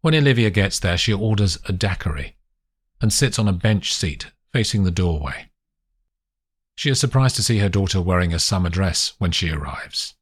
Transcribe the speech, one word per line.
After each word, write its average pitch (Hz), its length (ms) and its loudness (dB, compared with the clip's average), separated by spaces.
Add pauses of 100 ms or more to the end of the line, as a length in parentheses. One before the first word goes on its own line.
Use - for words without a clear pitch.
When 156 140 2
Olivia 123 340 4
gets 95 300 0
there, 87 180 0
she 110 160 0
orders 104 520 0
a 98 80 -4
daiquiri 87 600 -4 (680)
and 107 120 2
sits 127 240 0
on 107 100 2
a 98 60 2
bench 104 400 0
seat - 380 -6 (200)
facing 110 320 0
the 92 80 2
doorway. 82 600 -2 (1200)
She - 140 -2
is 135 100 0
surprised 131 360 2
to 107 80 -2
see 110 160 2
her 101 100 2
daughter 95 320 0
wearing 90 320 2
a 82 60 -2
summer 90 300 0
dress 90 500 -2
when 90 120 0
she 85 200 -2
arrives. - 720 -8